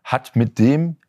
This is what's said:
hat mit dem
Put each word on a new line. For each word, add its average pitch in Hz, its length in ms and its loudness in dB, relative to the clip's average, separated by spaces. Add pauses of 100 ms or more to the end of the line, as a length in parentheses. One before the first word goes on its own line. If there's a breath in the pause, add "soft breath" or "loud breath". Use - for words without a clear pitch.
hat - 320 -8
mit 113 240 -2
dem 151 380 0 (120)